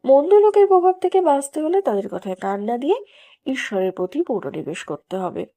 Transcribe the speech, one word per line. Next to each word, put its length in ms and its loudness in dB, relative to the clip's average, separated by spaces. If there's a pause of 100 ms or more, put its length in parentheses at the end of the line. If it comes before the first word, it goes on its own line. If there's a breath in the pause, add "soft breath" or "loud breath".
মন্দ 280 4
লোকের 340 6
প্রভাব 340 4
থেকে 200 2
বাঁচতে 400 0
হলে 200 0
তাদের 280 -2
কথায় 260 -8
কান 280 -6
না 140 -4
দিয়ে 180 -2 (500 soft breath)
ঈশ্বরের 460 -4
প্রতি 380 -6
মনোনিবেশ 540 -8
করতে 340 -10
হবে। 280 -8 (120)